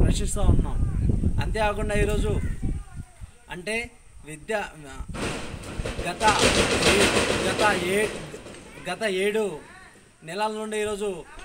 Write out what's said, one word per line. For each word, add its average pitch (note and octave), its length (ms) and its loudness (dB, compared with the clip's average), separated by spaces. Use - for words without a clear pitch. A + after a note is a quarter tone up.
ప్రశ్నిస్తూ - 380 4
ఉన్నాం. - 360 6
అంతేకాకుండా G#3+ 520 0
ఈరోజు G#3 460 2
అంటే G#3+ 400 -4
విద్య, D#3 380 -4
గత G#3 280 2
ఏ-, G3+ 200 6
గత G3 360 2
ఏ-, G3+ 240 0
గత F#3 140 -4
ఏడు G3 560 0
నెలల G3+ 300 -4
నుండి G#3+ 260 -4
ఈరోజు G3+ 460 -4